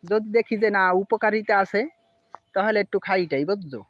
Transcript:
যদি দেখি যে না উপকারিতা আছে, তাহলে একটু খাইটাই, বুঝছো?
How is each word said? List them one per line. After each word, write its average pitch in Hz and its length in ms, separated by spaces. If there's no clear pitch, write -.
যদি 214 260
দেখি 226 320
যে 214 80
না 190 220
উপকারিতা 208 640
আছে, 202 300
তাহলে 208 280
একটু 202 180
খাইটাই, 170 460
বুঝছো? 156 460